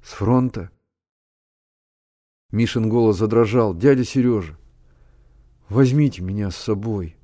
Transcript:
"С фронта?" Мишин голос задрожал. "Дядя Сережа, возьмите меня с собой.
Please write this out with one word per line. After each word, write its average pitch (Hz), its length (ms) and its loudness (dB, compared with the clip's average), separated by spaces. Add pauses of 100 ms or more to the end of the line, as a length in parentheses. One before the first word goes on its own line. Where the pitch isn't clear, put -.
"С - 80 -20
фронта?" 120 600 -2 (1800)
Мишин 110 360 -2
голос 110 280 2
задрожал. 107 580 2
"Дядя 127 300 2
Сережа, 110 520 -2 (1120)
возьмите 131 540 2
меня 98 300 -4
с - 40 -10
собой. 101 680 -6